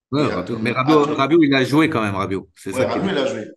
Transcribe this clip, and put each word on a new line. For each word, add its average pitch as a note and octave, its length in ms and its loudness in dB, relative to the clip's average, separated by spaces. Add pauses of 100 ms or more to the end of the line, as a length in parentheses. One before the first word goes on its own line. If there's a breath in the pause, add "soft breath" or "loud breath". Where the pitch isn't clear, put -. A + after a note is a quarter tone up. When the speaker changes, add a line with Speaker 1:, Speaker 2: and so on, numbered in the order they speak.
(120)
Speaker 1:
Ouais, C#3 140 0
Speaker 2:
Et G#2 40 -2
à - 60 -6
Speaker 1:
Rabiot. G#2 200 -6
Speaker 2:
ton, A2 60 -8
Speaker 1:
Mais A#2 100 -2
Speaker 2:
à B2+ 100 -2
Speaker 1:
Rabiot, D3 240 4
Speaker 2:
ton D3 80 -2
Speaker 1:
Rabiot... C#3+ 280 2
il C#3 120 4
a C3+ 100 2
joué D3 240 2
quand A#2 140 -2
même, G2+ 120 -2
Rabiot. F#2+ 400 -6
C'est - 140 -16
Speaker 2:
Ouais, G2 120 -6
Speaker 1:
ça - 40 2
qui - 60 -2
est - 100 -4
Speaker 2:
Rabiot, F#3+ 140 -2
Speaker 1:
bien. A#3 80 -2
Speaker 2:
il - 40 -2
a - 0 -
joué. - 180 -6 (120)